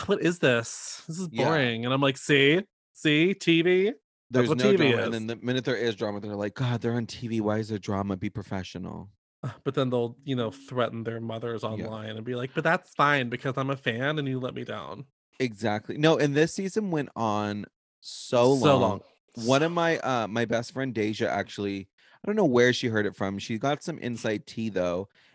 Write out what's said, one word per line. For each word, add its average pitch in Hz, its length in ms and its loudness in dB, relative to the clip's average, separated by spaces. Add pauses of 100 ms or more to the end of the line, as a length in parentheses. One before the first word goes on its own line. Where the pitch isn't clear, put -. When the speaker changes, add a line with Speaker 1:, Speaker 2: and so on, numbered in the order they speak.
Speaker 1:
what 202 140 0
is 170 180 2
this? - 680 0
This 160 120 -10
is 185 120 -6
Speaker 2:
Yeah. 113 140 0
Speaker 1:
boring." 123 400 2
And 127 80 0
I'm 139 80 2
like, 135 160 4
"See? 147 460 6 (300)
See? 160 400 2
T 165 280 4
V? 180 240 4
That's 233 100 -2 (360)
Speaker 2:
There's 123 180 4
Speaker 1:
what 156 100 2
Speaker 2:
no 202 120 6
Speaker 1:
T 202 60 6
V 143 140 6
Speaker 2:
drama, 117 120 2
and 113 100 -2
Speaker 1:
is." 117 60 -4
Speaker 2:
then 110 80 -6
the 117 80 -6 (100)
minute 127 200 -2
there 131 100 0
is 110 200 -2
drama, 104 260 -4
they're 104 140 -8
like, 101 200 -4
"God, 123 260 -2
they're 117 120 -2
on 120 140 -2
T - 200 -12
V. 110 140 -2
Why 107 180 0
is 110 100 -6
there 110 100 -4
drama? 98 380 -2
Be 104 120 -6
professional." 92 800 -10 (340)
Speaker 1:
Uh, 123 60 -8 (140)
but 139 100 -4
then 131 160 0
they'll, 120 340 -2
you 135 120 -4
know, 117 160 -2
threaten 117 520 -4
their 113 160 -6
mothers 113 440 -8
Speaker 2:
Yeah. 110 60 -4
Speaker 1:
online 110 460 -8
and 110 80 -10
be 123 120 -6
like, 123 180 -6
"But 160 100 -4
that's 165 300 0
fine 143 360 2
because 123 280 -4
I'm 135 140 -2
a 139 40 -2
fan 135 440 -2
and 139 80 -4
you 131 120 -2
let 123 140 -6
me 123 100 -8
down." 98 420 -10 (340)
Speaker 2:
Exactly. 107 580 -2
No, 151 220 6
and 143 160 2
this 160 180 4
season 196 380 -4
went 147 240 -2
on 104 500 -2 (360)
so 127 560 2
Speaker 1:
So 123 80 0 (120)
Speaker 2:
long. 123 40 2
Speaker 1:
long. 104 200 0 (320)
Speaker 2:
One 127 300 4
of 165 80 0
Speaker 1:
So - 20 -6
Speaker 2:
my, 170 200 2
Speaker 1:
long. 156 100 -2
Speaker 2:
uh, 120 240 0
my 117 180 0
best 113 280 -4
friend 131 200 -6
Deja 107 340 -2
actually, 98 640 -4 (340)
I - 40 -6
don't 208 80 -2
know 214 100 4
where 123 260 6
she 120 160 -2
heard 107 200 0
it 95 80 -4
from. 98 240 -4
She 110 180 -6
got 139 240 -2
some 165 160 -10
inside 113 480 -4
tea, 113 240 -8
though. 90 400 -2 (260)